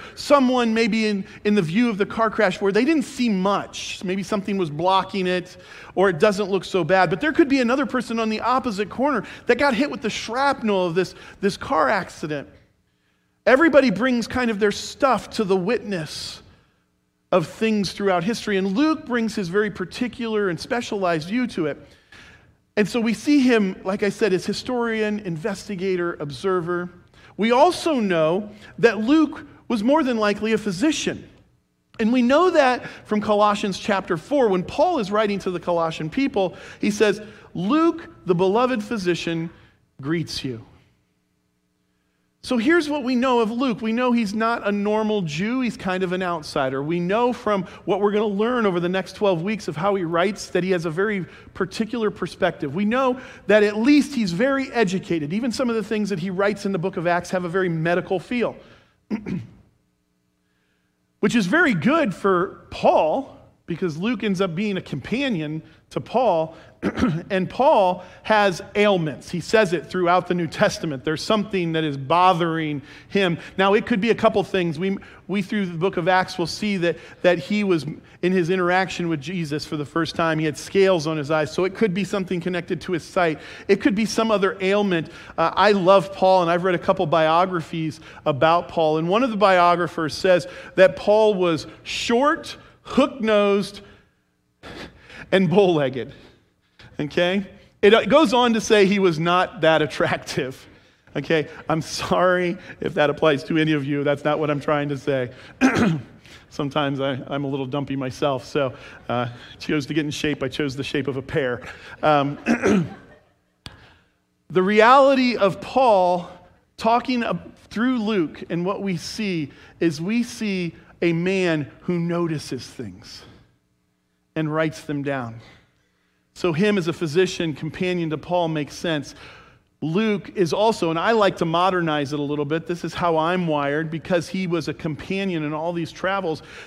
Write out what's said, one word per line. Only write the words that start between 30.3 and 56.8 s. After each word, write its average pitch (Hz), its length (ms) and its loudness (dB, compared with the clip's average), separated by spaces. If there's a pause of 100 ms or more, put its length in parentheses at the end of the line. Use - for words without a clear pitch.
a 214 60 2
physician. 208 720 -2 (720)
And 226 140 2
we 254 100 4
know 302 280 6
that 277 360 2 (180)
from 214 160 0
Colossians 208 580 2
chapter 190 380 -2
four, 254 320 2
when 185 140 2
Paul 330 360 0
is 196 120 -4
writing 202 300 0
to 190 100 -4
the 175 100 -6
Colossian 165 480 -2
people, 208 480 -2 (240)
he 208 100 0
says, 208 300 2 (320)
"Luke, 311 560 0 (160)
the 180 100 2
beloved 208 480 2
physician, 170 680 -4 (500)
greets 156 440 -6
you." 117 200 -8 (1800)
So 254 140 -2
here's 294 320 2
what 285 160 -4
we 254 120 0
know 247 240 2
of 214 100 0
Luke. 240 320 -2
We 220 100 -2
know 247 200 0
he's 226 200 0
not 226 340 -2
a 202 60 0
normal 208 500 0
Jew. 190 380 -4
He's 233 160 -4
kind 185 260 -4
of 180 100 -2
an 185 100 -2
outsider. 147 600 -2
We 165 160 -2
know 214 360 0
from 202 300 -2 (200)
what 196 160 0
we're 202 120 2
gonna 208 120 2
learn 226 400 0
over 180 160 2
the 175 80 -2
next 185 260 -4
twelve 185 280 0
weeks 202 260 -4
of 151 80 -6
how 196 180 0
he 190 100 -2
writes 175 440 -2
that 180 160 0
he 190 60 -2
has 175 160 0
a 170 40 -2
very 190 360 -2 (260)
particular 220 580 -4
perspective. 170 640 -4
We 208 120 -2
know 254 340 0 (260)
that 208 160 6
at 208 140 2
least 269 380 4
he's 208 180 -2
very 269 400 0
educated. 175 600 -2
Even 226 180 -2
some 247 160 -2
of 233 80 0
the 220 80 -2
things 214 240 -2
that 196 100 -2
he 185 120 -4
writes 196 340 0
in 196 80 -2
the 196 60 -2
book 185 180 -4